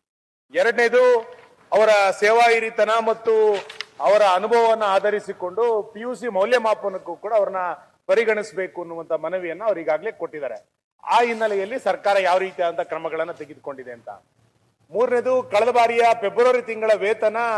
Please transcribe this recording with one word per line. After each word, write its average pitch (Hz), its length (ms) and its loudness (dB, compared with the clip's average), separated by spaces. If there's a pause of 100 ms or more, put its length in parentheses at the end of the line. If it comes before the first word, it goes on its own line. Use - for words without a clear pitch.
(540)
ಎರಡನೇದು, 233 640 2 (540)
ಅವರ 214 160 4 (320)
ಸೇವಾ 233 300 4
ಹಿರಿತನ 220 400 0 (160)
ಮತ್ತು 220 480 2 (460)
ಅವರ 196 220 4 (120)
ಅನುಭವವನ್ನ 226 520 2
ಆಧರಿಸಿಕೊಂಡು 202 960 -2
ಪಿ 220 180 -14
ಯು 247 140 -8
ಸಿ 220 140 -10
ಮೌಲ್ಯಮಾಪನಕ್ಕೂ 208 880 -2
ಕೂಡ 214 200 -10
ಅವ್ರನ್ನ 190 200 0 (500)
ಪರಿಗಣಿಸಬೇಕು 196 720 -2
ಅನ್ನುವಂತ 165 320 -10
ಮನವಿಯನ್ನ 165 520 -6
ಅವ್ರು 196 160 -2
ಈಗಾಗಲೇ 160 320 -4
ಕೊಟ್ಟಿದ್ದಾರೆ. 139 560 -12 (420)
ಆ 208 120 4
ಹಿನ್ನೆಲೆಯಲ್ಲಿ 220 560 -2
ಸರ್ಕಾರ 196 420 -2
ಯಾವ 185 180 2
ರೀತಿಯಾದಂತ 180 420 -4
ಕ್ರಮಗಳನ್ನ 165 520 -6
ತೆಗೆದುಕೊಂಡಿದೆ 139 600 -16
ಅಂತ. 117 160 -20 (840)
ಮೂರನೇದು, 247 520 0
ಕಳೆದ 226 260 0
ಬಾರಿಯ 233 320 2 (200)
ಫೆಬ್ರವರಿ 240 420 2
ತಿಂಗಳ 220 340 -2
ವೇತನ 214 400 -2 (220)